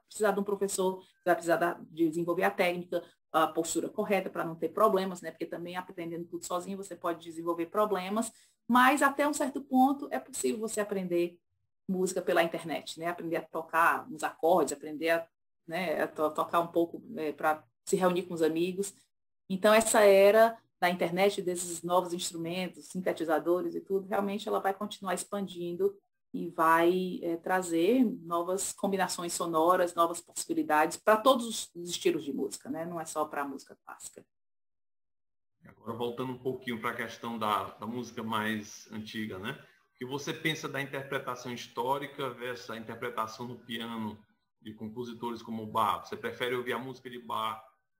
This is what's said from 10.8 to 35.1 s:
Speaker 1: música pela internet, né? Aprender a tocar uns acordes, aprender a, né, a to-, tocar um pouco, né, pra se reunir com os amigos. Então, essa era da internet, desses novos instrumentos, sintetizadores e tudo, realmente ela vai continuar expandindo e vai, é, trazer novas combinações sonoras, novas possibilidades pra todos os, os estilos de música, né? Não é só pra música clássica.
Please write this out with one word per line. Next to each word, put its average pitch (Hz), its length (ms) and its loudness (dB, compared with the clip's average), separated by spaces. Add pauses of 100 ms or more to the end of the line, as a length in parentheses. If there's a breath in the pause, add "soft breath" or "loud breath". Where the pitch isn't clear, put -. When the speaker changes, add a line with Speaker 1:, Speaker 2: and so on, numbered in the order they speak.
Speaker 1:
música 185 340 0
pela 175 220 4
internet, 165 560 -6
né? 165 80 -4
Aprender 170 300 -4
a 170 40 -2
tocar 156 680 2
uns 156 120 -8
acordes, 156 500 4
aprender 151 360 -4
a, 165 180 2 (400)
né, 160 340 -2
a 156 60 0
to-, 156 240 0
tocar 170 280 0
um 165 80 0
pouco, 170 380 0
né, 151 260 -6
pra 156 320 0 (220)
se 190 100 2
reunir 175 280 4
com 175 100 -8
os 165 80 -2
amigos. 175 520 0 (560 soft breath)
Então, 190 240 4
essa 220 280 6
era 202 560 10 (220)
da 180 100 2
internet, 185 520 2
desses 175 400 -4
novos 175 320 2
instrumentos, 175 720 -6
sintetizadores 170 880 0
e 165 60 -4
tudo, 196 260 -2
realmente 202 400 -2
ela 202 120 0
vai 196 140 0
continuar 196 400 -6
expandindo 180 840 -2 (380)
e 180 160 -6
vai, 170 720 4
é, 165 160 -4
trazer 185 680 2
novas 175 720 -2
combinações 180 600 -2
sonoras, 175 600 4
novas 170 260 2
possibilidades 160 800 0
pra 214 180 6
todos 233 300 4
os, - 300 -8
os 175 140 -10
estilos 165 360 0
de 135 80 -4
música, 127 360 -6
né? 160 160 -6
Não 175 140 -8
é 151 60 -8
só 151 200 -4
pra 147 200 -4
música - 400 -14
clássica. - 400 -18 (1400)